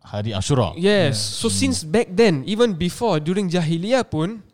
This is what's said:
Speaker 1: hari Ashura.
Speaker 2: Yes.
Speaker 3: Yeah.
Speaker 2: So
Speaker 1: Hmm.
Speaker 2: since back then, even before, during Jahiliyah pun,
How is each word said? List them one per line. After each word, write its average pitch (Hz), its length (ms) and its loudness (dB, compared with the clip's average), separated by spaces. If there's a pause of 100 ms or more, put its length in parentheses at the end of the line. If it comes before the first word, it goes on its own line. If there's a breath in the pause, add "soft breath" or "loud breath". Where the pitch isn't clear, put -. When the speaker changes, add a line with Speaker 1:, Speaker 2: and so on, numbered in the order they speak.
Speaker 1:
hari 104 280 -6
Ashura. 107 460 0
Speaker 2:
Yes. 170 80 -4
Speaker 3:
Yeah. 196 300 4
Speaker 2:
So - 340 -4
Speaker 1:
Hmm. 196 80 -2
Speaker 2:
since 262 240 0
back 180 300 -2
then, 180 340 4
even 214 300 0
before, 180 440 -2
during 185 300 -2
Jahiliyah 175 560 0
pun, 190 500 -4